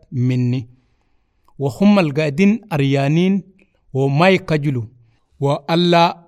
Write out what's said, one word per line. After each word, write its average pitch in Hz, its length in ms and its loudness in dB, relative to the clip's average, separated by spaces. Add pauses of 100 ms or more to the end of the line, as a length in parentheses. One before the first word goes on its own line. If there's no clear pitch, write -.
(120)
مني". 123 580 -2 (880)
وهم 196 400 0
القاعدين 160 640 0 (120)
أريانين 147 720 0 (500)
وما 139 360 0
يكجلوا، 151 560 -2 (560)
والله 170 760 2 (140)